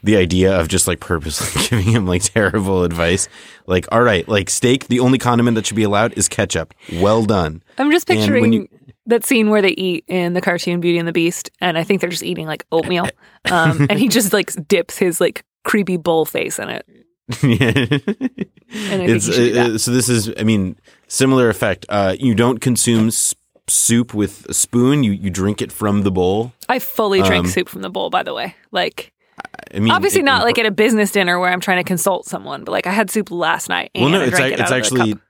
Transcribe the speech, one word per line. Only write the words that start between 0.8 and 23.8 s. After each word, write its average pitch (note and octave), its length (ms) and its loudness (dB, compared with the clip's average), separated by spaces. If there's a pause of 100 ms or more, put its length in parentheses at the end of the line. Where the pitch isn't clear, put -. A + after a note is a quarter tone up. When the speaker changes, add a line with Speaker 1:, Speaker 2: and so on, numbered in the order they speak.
Speaker 1:
like, F2 140 -4
purposely D#2+ 600 -4
<laughs> - 80 -2
giving A2 240 2
him, A2 140 2
like, F2+ 160 0
terrible F#2+ 600 0
advice. E2+ 420 0 (400)
Like, F#2 240 0
"All A#2 100 4
right, G#2+ 260 2
like, G2+ 220 0
steak, B2+ 380 0
the B2 140 2
only B2+ 160 4
condiment A#2+ 380 2
that A2 100 -2
should G2+ 100 -6
be G#2+ 80 2
allowed G#2 340 2
is G2+ 120 -2
ketchup. F#2 440 -4 (200)
Well G#2 320 2
done." F2 360 0 (160)
Speaker 2:
I'm D4 140 2
just E4+ 180 0
Speaker 1:
And E4 100 2
when G#3+ 80 2
Speaker 2:
picturing A#3+ 260 4
Speaker 1:
you G#3+ 140 0 (380)
Speaker 2:
that A3+ 200 0
scene A3 240 2
where G#3+ 120 4
they F#3+ 80 4
eat F3+ 380 -4
in F3 260 -2
the F3+ 80 -2
cartoon F3 400 -2
Beauty E3+ 180 2
and E3+ 80 -4
the E3 60 -4
Beast, E3+ 360 -2 (120)
and E3+ 160 -2
I E3 60 -2
think F#3+ 160 0
they're F3+ 120 -2
just E3 120 -8
eating, E3+ 220 -6
like, D#3 260 -10
oatmeal. E3 360 -2 (420)
Um, D#3+ 400 2
and G3+ 100 0
he B3 80 2
just, G3+ 260 2
like, G3+ 180 0 (160)
dips F3 320 0
his, F3+ 200 0
like, - 240 0 (200)
creepy G3 340 0
bull D#3+ 280 0
face - 340 -6
in - 100 -8
it. - 160 -10 (440)
Speaker 1:
<laughs> A#2 120 -6
Yeah. A#2+ 320 2 (1000)
Speaker 2:
And G3+ 300 -6
I F3+ 60 0
think - 20 2
Speaker 1:
It's, A2 180 0
Speaker 2:
you - 60 0
should A#2+ 200 2
do A#2+ 60 2
Speaker 1:
uh, A#2+ 100 2
Speaker 2:
that. A2 100 -2
Speaker 1:
so A#2+ 120 -2
this B2 180 0
is, A2+ 280 0
I A2 60 -4
mean, G2+ 320 0 (320)
similar C3 420 2
effect. G#2 400 -2
Uh, G2 300 0
you A#2+ 160 2
don't A#2 240 2
consume A2+ 480 2
s-, - 260 -2 (340)
soup - 460 0